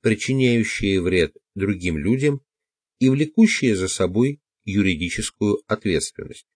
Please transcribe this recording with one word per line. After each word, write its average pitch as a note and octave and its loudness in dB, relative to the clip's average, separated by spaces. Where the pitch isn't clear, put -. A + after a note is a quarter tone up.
причиняющие A2+ 0
вред F2 0
другим F#2 -2
людям C3 0
и C3 4
влекущие C#3+ 2
за F#2 -2
собой A2 0
юридическую F#2+ -2
ответственность. - -4